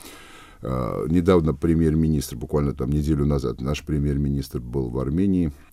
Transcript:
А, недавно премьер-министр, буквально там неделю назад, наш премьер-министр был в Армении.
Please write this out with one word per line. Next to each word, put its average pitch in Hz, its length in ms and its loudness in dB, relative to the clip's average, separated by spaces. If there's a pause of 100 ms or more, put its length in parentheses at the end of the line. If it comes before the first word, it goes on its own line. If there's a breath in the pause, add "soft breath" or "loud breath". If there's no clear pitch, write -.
(680 loud breath)
А, 57 420 -4
недавно 87 440 4
премьер-министр, 80 840 2
буквально 71 360 -2
там 64 160 -4
неделю 73 380 0
назад, 64 340 -2
наш 69 240 -4
премьер-министр 71 760 -2
был 60 280 -4
в 58 100 -6
Армении. 85 540 0 (200 loud breath)